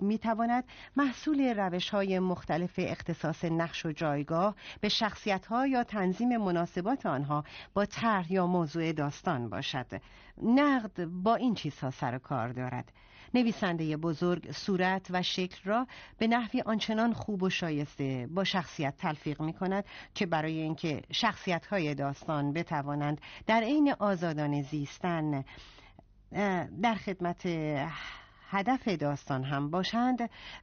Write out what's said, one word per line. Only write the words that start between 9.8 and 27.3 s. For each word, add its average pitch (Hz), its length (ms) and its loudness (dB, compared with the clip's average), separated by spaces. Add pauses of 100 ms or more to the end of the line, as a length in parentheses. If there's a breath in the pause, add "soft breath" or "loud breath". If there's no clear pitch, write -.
نقد 240 600 4
با 180 300 2
این 220 200 2
چیزها 139 360 -4
سر 127 240 -2
و 131 40 -4
کار 123 300 -2
دارد. 127 440 -6 (420 loud breath)
نویسندهٔ 175 640 2
بزرگ 170 560 0
صورت 185 580 0
و 180 120 0
شکل 185 480 -4
را 240 160 2 (320 loud breath)
به 226 80 2
نحوی 233 340 2
آنچنان 220 520 2
خوب 196 300 -2
و 190 80 4
شایسته 143 800 -2
با 185 140 0
شخصیت 156 520 -2
تلفیق 156 440 -4
می‌کند 185 440 -2 (300 loud breath)
که 208 120 0
برای 160 320 0
اینکه 156 440 -2 (100)
شخصیت‌های 175 840 0
داستان 143 580 -2
بتوانند 147 680 -2 (260 loud breath)
در 226 140 4
عین 285 380 4
آزادانه 156 640 0
زیستن، 151 840 -2 (880 loud breath)
اه، 190 320 0
در 196 300 0
خدمت 180 520 -4 (1080 loud breath)